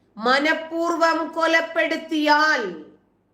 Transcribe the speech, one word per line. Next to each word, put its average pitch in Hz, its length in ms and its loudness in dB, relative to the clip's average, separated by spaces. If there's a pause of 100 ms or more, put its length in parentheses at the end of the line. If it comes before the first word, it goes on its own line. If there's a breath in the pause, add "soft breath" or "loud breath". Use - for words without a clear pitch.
(260)
മനഃപൂർവം 320 920 0 (180)
കൊലപ്പെടുത്തിയാൽ 320 1300 0 (720)